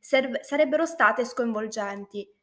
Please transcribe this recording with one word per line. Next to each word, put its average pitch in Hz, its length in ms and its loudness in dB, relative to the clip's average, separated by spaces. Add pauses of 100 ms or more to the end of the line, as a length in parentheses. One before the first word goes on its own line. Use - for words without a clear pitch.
serv-, 262 400 0
sarebbero 302 440 2
state 254 400 2
sconvolgenti 214 1040 -4 (120)